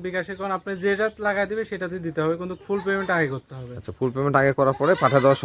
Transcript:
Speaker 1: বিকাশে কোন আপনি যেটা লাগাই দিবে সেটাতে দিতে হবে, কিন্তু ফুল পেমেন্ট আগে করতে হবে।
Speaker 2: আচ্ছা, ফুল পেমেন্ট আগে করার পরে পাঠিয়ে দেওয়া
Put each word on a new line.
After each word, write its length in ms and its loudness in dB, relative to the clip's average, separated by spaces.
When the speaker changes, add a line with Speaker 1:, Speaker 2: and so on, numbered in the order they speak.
Speaker 1:
বিকাশে 340 -6
কোন 160 -4
আপনি 140 -10
যেটা 200 2
লাগাই 220 0
দিবে 220 -4
সেটাতে 340 -6
দিতে 180 -4
হবে, 180 0
কিন্তু 140 -8
ফুল 200 -2
পেমেন্ট 320 -2
আগে 180 2
করতে 240 -12
হবে। 200 -12
Speaker 2:
আচ্ছা, 180 -12
ফুল 180 0
পেমেন্ট 260 2
আগে 180 4
করার 200 4
পরে 120 4
পাঠিয়ে 220 6
দেওয়া 220 6